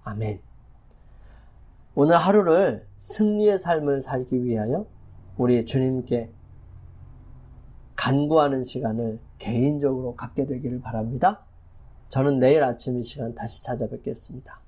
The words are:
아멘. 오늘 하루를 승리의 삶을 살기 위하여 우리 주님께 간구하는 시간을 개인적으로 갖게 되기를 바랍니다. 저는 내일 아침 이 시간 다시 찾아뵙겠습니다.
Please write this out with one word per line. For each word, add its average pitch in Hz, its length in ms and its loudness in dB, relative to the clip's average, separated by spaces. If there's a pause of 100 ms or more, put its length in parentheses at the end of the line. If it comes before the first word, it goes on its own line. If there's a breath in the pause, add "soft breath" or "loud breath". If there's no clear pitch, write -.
아멘. 107 380 -6 (1500 soft breath)
오늘 156 220 6
하루를 175 680 4 (140)
승리의 208 600 2
삶을 151 420 0
살기 127 420 -2
위하여 120 420 -2 (520)
우리 123 280 4
주님께 127 680 -2 (1700)
간구하는 143 600 4
시간을 113 520 -4 (200)
개인적으로 131 800 0
갖게 135 280 -6
되기를 123 360 -6
바랍니다. 120 580 -2 (680)
저는 135 280 2
내일 139 240 6
아침 123 380 -2
이 - 20 -4
시간 117 320 -8
다시 - 300 -12
찾아뵙겠습니다. 127 1040 -10